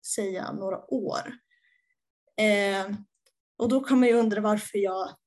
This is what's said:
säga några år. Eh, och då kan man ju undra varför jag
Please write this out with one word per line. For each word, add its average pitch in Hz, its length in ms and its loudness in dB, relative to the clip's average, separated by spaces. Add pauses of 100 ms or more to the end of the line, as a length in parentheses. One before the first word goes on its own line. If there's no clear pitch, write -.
(160)
säga 190 360 -6
några 190 420 -8
år. - 400 -4 (1080)
Eh, 202 540 0 (640)
och 233 120 0
då 262 100 4
kan 269 200 2
man 247 100 6
ju 233 60 6
undra 220 260 2
varför 214 360 0
jag 190 320 -2 (180)